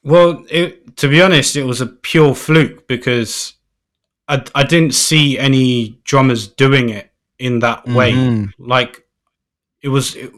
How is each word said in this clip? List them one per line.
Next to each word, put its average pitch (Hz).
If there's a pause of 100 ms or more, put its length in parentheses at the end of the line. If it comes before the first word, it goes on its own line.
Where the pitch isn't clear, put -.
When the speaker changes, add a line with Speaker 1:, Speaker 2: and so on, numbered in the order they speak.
Speaker 1:
Well, 170
it, -
to 143
be 151
honest, 175
it 143
was 123
a 123
pure 151
fluke -
because 123 (720)
I, 143 (100)
I 143
didn't 156
see 147
any 127
drummers 127
doing 135
it 104 (300)
in 123
that 117
way. 123
Speaker 2:
Mm-hmm. 120
Speaker 1:
Like, 123 (760)
it 143
was, 135
it, -